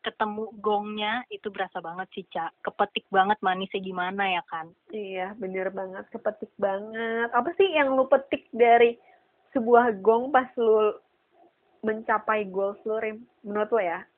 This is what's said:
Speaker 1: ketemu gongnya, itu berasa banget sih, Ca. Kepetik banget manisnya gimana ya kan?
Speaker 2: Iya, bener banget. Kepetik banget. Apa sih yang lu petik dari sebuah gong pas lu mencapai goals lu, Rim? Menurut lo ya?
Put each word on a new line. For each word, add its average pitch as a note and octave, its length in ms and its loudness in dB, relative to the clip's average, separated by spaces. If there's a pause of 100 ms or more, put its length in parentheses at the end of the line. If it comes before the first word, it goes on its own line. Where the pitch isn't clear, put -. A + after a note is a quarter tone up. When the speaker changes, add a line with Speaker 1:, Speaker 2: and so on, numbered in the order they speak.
Speaker 1:
ketemu A3 560 -6
gongnya, G#3+ 720 -2
itu G#3 160 -12
berasa F#3+ 320 -8
banget F3 320 -10
sih, F#3+ 160 -12
Ca. E3 320 -8
Kepetik - 480 -6
banget G3 320 2
manisnya F#3+ 400 -2
gimana F#3 480 -4
ya F3 160 -2
kan? E3 240 -12 (240)
Speaker 2:
Iya, F#3+ 400 -8
bener F#3+ 400 -6
banget. F#3+ 400 -10
Kepetik - 380 -8 (100)
banget. A3+ 720 -4
Apa B3 240 0
sih F#4+ 160 4
yang C4+ 240 2
lu C4 80 2
petik C4+ 480 0
dari A#3 480 6 (480)
sebuah A#3 540 4
gong A#3 260 4
pas B3+ 160 4 (140)
lu A3 340 4 (880)
mencapai A3 680 0
goals G3 340 -4
lu, A3 140 -4
Rim? A3 280 -8 (160)
Menurut G#3 300 -4
lo A3+ 100 2
ya? F3 240 -4 (120)